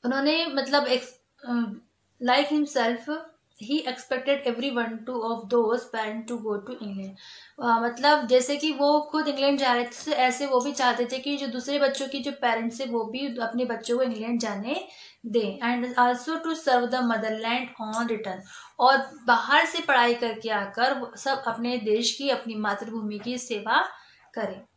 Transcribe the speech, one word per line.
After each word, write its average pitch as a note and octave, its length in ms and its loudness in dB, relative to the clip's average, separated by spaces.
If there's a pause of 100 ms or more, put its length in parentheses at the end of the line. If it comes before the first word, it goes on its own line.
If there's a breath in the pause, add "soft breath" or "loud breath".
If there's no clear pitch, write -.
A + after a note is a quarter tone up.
उन्होंने, C#4+ 400 2
मतलब, C#4 400 0
ex-, - 600 -4
अ, A#3+ 80 -4 (720)
like C4+ 240 4
himself, C#4 720 0 (540)
he D4+ 100 0
expected C4 560 -2 (100)
every A#3+ 240 -2
one A3+ 220 -2
to, A#3+ 220 -8
of A3+ 340 -4
those A#3 300 4
parents A3+ 520 -6
to A#3+ 60 -6
go G#3+ 200 -4
to B3 260 -10
England। G3 260 -8 (540 loud breath)
अ, A#3 180 4
मतलब, B3+ 460 4
जैसे B3+ 300 4
कि D4+ 140 0
वो C#4+ 300 4
खुद D4+ 260 -2
England C#4 320 2
जा B3+ 140 4
रहे A#3+ 100 2
थे, - 220 -10
तो D4+ 60 0
ऐसे B3+ 340 2
वो C4 140 4
भी C#4 120 -2
चाहते B3 340 2
थे B3+ 140 -4
कि C#4+ 180 -4
जो C#4 100 -4
दूसरे B3+ 320 -2
बच्चों C4+ 280 2
की C#4 120 -6
जो C4 120 -4
parents A#3 480 -2
थे, C4+ 60 -2
वो A#3 180 -2
भी B3+ 340 -6
अपने A#3 280 -2
बच्चों A#3+ 320 -2
को C4 60 2
England A3+ 360 -2
जाने A#3 480 -4 (380 loud breath)
दें। G#3 340 0
And B3 400 -2
also B3 360 2
to D#4+ 200 -4
serve B3 300 4
the B3+ 160 0
motherland A3+ 960 -2
on A#3 120 -2
return। G3+ 320 -4 (400 loud breath)
और C4+ 320 6 (160)
बाहर C4+ 380 6
से E4 140 -4
पढ़ाई B3 340 4
करके A3+ 360 -4
आकर A3 500 0
वो A#3+ 180 -8
सब C4+ 300 -2
अपने A#3+ 300 -2
देश A3 380 0
की, C#4 140 -4
अपनी A#3 260 -2
मातृभूमि G#3+ 640 -4
की A#3+ 180 -6
सेवा A#3+ 520 0 (480 loud breath)
करें। G3 240 -6 (140)